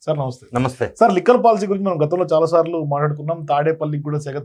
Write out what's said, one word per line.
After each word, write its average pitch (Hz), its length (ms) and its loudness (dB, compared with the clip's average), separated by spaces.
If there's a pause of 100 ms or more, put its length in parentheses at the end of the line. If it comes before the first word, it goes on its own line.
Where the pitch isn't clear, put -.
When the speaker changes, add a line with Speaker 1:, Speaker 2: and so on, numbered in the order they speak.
Speaker 1:
సార్ 156 160 -2
నమస్తే. 123 260 -8 (120)
Speaker 2:
నమస్తే. 127 280 -2 (140)
Speaker 1:
సార్, 220 160 6
లిక్కర్ 233 280 4
పాలసీ 214 260 4
గురించి 196 180 -2
మనం 170 160 -2
గతంలో 175 280 0
చాలా 160 200 4
సార్లు 170 260 2 (140)
మాట్లాడుకున్నాం, 147 480 -4 (100)
తాడేపల్లికి 147 560 -2
కూడా 147 200 -4
సెగ 135 180 -8